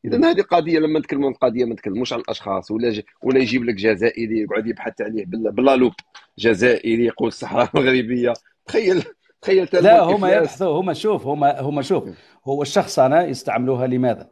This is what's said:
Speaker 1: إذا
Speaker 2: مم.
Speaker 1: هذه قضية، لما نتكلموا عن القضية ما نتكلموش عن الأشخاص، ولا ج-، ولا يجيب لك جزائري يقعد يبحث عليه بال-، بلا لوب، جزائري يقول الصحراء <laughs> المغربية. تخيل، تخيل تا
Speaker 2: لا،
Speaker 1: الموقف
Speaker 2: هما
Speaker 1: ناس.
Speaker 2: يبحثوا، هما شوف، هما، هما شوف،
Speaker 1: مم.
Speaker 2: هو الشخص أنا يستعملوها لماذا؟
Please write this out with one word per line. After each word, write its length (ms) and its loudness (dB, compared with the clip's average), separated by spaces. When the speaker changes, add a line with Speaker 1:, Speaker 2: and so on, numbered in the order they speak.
Speaker 1:
إذا 140 -2
Speaker 2:
مم. 60 4
Speaker 1:
هذه 160 2
قضية، 380 0
لما 200 0
نتكلموا 280 -4
عن 60 -2
القضية 320 0
ما 80 -4
نتكلموش 400 -6
عن 80 -6
الأشخاص، 500 -6
ولا 200 0
ج-، 120 -6
ولا 160 2
يجيب 260 0
لك 100 -2
جزائري 640 0
يقعد 260 -4
يبحث 340 -8
عليه 260 -6
بال-، 260 -4
بلا 240 4
لوب، 160 2
جزائري 640 2
يقول 240 -2
الصحراء 420 -4
<laughs> 40 -18
المغربية. 580 0
تخيل، 360 0
تخيل 240 2
تا 100 -2
Speaker 2:
لا، 260 8
Speaker 1:
الموقف 120 2
Speaker 2:
هما 140 0
Speaker 1:
ناس. 140 4
Speaker 2:
يبحثوا، 380 -2
هما 120 -2
شوف، 340 -4
هما، 340 0
هما 220 -4
شوف، 220 -2
Speaker 1:
مم. 100 -14
Speaker 2:
هو 180 -4
الشخص 360 -2
أنا 280 4
يستعملوها 600 -4
لماذا؟ 460 -2